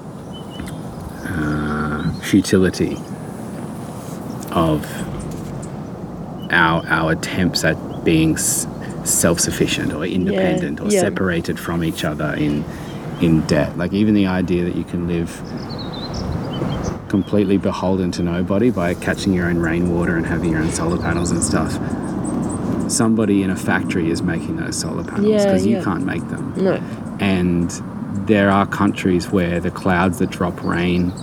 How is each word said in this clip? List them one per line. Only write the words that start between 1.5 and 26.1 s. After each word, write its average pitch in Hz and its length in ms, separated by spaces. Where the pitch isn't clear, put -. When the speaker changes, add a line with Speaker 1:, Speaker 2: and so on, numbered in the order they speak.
Speaker 1:
futility 92 760
of 160 340
our, 82 360
our 80 260
attempts 87 500
at 80 120
being 80 320
s-, - 320
self-sufficient - 880
or 151 120
independent 185 760
Speaker 2:
Yeah, - 60
Speaker 1:
or 202 60
Speaker 2:
yeah. 196 100
Speaker 1:
separated 90 580
from 85 240
each 80 200
other 76 340
in, 73 260
in 82 260
debt. 76 300
Like, 87 160
even 107 200
the 98 140
idea 90 380
that 87 100
you 87 80
can 87 240
live 85 240
completely 98 480
beholden 92 540
to 87 120
nobody 92 460
by 90 260
catching - 380
your 90 140
own 87 100
rainwater 85 600
and 80 80
having 82 260
your 78 100
own 80 100
solar 85 260
panels 85 340
and 85 120
stuff. 85 280
Somebody 107 520
in 95 60
a 90 60
factory 87 560
is 85 100
making - 360
those - 220
solar 170 240
panels 208 240
Speaker 2:
Yeah, 208 240
Speaker 1:
'cause 190 140
you 220 120
Speaker 2:
yeah. 175 60
Speaker 1:
can't - 220
make - 240